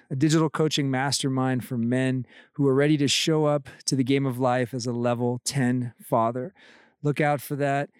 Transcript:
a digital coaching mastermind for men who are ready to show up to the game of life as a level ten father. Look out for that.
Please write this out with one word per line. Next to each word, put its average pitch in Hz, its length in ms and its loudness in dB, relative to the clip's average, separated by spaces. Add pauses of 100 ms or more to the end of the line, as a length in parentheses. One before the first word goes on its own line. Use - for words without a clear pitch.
a 151 60 -6
digital 156 340 2
coaching 151 400 0
mastermind 131 760 0
for 131 120 -6
men 127 500 0 (260)
who 139 160 2
are 131 60 4
ready 147 240 4
to 139 100 2
show 156 380 0
up 147 220 0 (180)
to 143 100 -2
the 131 80 2
game 139 200 2
of 127 140 -2
life 127 340 0
as 120 140 -6
a 123 60 -4
level 120 520 0
ten 123 560 -2
father. 123 540 -2 (480)
Look 147 180 0
out 147 200 2
for - 160 -8
that. 139 420 -2